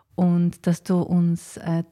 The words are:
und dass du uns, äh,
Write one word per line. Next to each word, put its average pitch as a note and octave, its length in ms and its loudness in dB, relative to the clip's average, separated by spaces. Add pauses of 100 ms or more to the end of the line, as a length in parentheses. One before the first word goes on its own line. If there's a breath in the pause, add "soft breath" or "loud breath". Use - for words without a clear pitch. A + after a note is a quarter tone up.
(140)
und F3 520 0
dass E3+ 160 0
du F3+ 200 0
uns, E3+ 560 0
äh, E3 320 -2